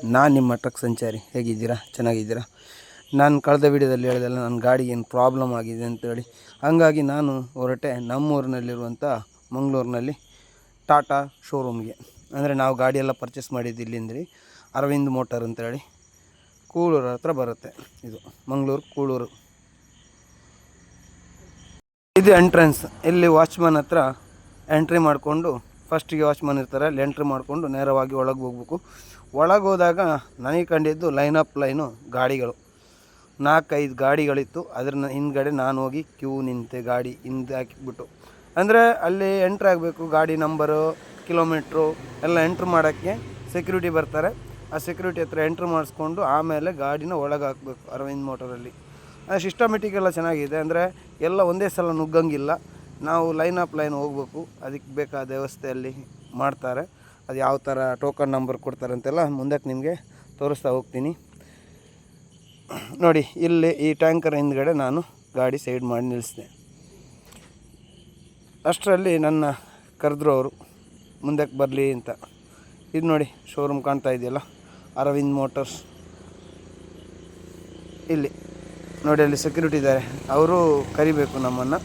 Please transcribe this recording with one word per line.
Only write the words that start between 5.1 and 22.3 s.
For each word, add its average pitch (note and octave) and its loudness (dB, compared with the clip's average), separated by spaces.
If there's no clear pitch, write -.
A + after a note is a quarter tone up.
ಪ್ರಾಬ್ಲಮ್ B2+ 2
ಆಗಿದೆ A2+ -8
ಅಂತೇಳಿ. A#2 -8
ಹಂಗಾಗಿ D#3 6
ನಾನು C#3+ 0
ಹೊರಟೆ B2+ -2
ನಮ್ಮೂರಿನಲ್ಲಿರುವಂಥ B2+ -4
ಮಂಗಳೂರಿನಲ್ಲಿ C3 -2
ಟಾಟಾ D3 4
ಶೋರೂಮ್ಗೆ. A#2 -6
ಅಂದರೆ C#3+ 0
ನಾವು C3 2
ಗಾಡಿಯೆಲ್ಲ C3 0
ಪರ್ಚೇಸ್ B2+ -14
ಮಾಡಿದ್ದು A#2+ -8
ಇಲ್ಲಿಂದ್ರಿ, A2+ -10
ಅರವಿಂದ್ C#3+ 0
ಮೋಟರ್ A#2+ -4
ಅಂತೇಳಿ A#2 -8
ಕೂಳೂರು D#3+ 2
ಹತ್ರ D#3+ -4
ಬರುತ್ತೆ. A#2 -8
ಇದು G#2+ -16
ಮಂಗಳೂರು C#3 -2
ಕೂಳೂರು. C3 -4
ಇದು G3+ 10